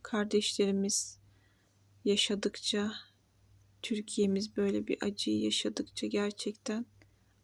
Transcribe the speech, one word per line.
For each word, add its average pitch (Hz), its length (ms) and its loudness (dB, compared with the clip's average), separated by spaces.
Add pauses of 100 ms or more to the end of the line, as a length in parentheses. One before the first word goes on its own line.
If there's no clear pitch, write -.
kardeşlerimiz 202 1160 2 (840)
yaşadıkça, 202 880 0 (880)
Türkiye'miz 208 760 0
böyle 208 300 0
bir - 160 -2
acıyı 208 380 0
yaşadıkça - 680 -2
gerçekten 214 880 -4 (480)